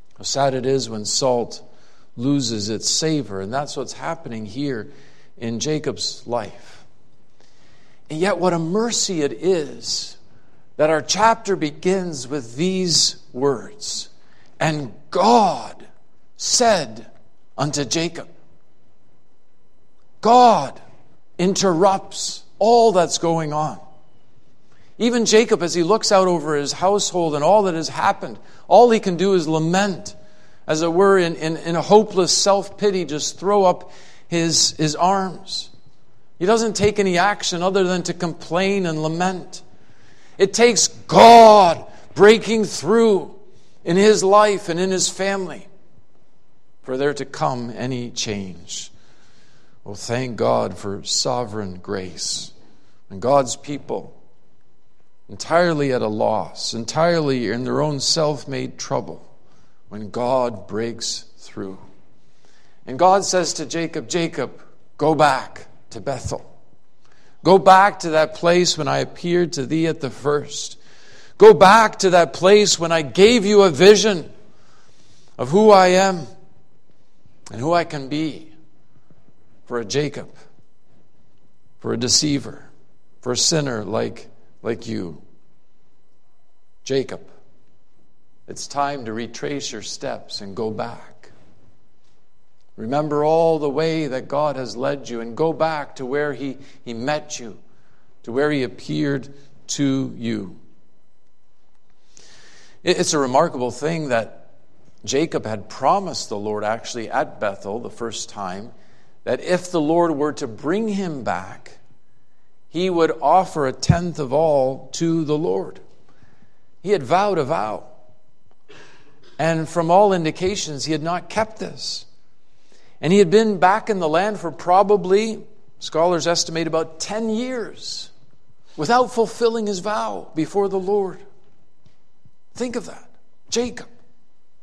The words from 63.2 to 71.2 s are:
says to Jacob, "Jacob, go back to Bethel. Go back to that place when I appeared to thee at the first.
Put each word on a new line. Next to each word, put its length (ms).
says 300
to 120
Jacob, 420
"Jacob, 540
go 180
back 520
to 100
Bethel. 480
Go 140
back 420
to 100
that 260
place 420
when 80
I 120
appeared 560
to 120
thee 220
at 120
the 100
first. 680